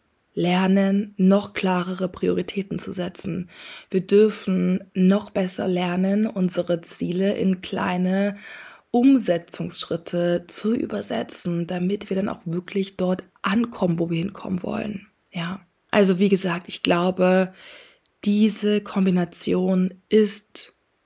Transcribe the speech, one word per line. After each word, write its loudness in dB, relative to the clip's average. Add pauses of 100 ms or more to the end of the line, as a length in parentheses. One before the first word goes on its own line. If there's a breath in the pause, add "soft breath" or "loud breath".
(340)
lernen, 2
noch 4
klarere -2
Prioritäten -4
zu -8
setzen. -6 (420 loud breath)
Wir 0
dürfen 2 (100)
noch 4
besser -2
lernen, 0
unsere -2
Ziele -2
in -2
kleine -2 (540 loud breath)
Umsetzungsschritte 0
zu -2
übersetzen, -4
damit -4
wir -2
dann -2
auch -8
wirklich -4
dort -2 (180)
ankommen, 0
wo -2
wir 0
hinkommen -6
wollen. -6 (260)
Ja. -8 (300)
Also 4
wie 4
gesagt, 0
ich -10
glaube, 2 (720 loud breath)
diese 2
Kombination 0 (140)
ist 2 (320)